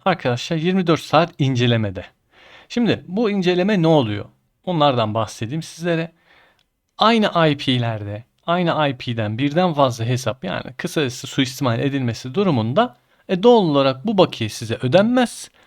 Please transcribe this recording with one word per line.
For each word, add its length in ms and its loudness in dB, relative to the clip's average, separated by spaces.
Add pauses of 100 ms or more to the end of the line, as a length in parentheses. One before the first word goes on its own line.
arkadaşlar 520 -2
yirmi 300 0
dört 120 2
saat 380 2
incelemede. 680 0 (640)
Şimdi 380 0
bu 220 -2
inceleme 520 0
ne 60 4
oluyor? 380 2 (400)
Onlardan 480 0
bahsedeyim 500 -6
sizlere. 480 -4 (840)
Aynı 520 2
I 80 0
P'lerde, 680 -4 (220)
aynı 440 0
I 80 -6
P'den 400 -4
birden 360 0
fazla 320 0
hesap 380 -4
yani 340 -8
kısacası 500 -4
suistimal 520 -2
edilmesi 540 -4
durumunda, 640 0 (320)
e, 140 0
doğal 200 8
olarak 440 2
bu 100 0
bakiye 320 2
size 320 -6
ödenmez 680 2 (160)